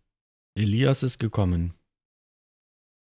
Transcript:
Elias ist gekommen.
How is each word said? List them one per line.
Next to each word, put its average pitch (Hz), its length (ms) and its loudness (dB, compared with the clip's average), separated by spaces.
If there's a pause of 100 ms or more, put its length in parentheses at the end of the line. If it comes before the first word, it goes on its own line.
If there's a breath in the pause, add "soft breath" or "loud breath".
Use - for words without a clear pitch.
(540)
Elias 113 480 0
ist 127 160 -4
gekommen. 90 560 0 (1300)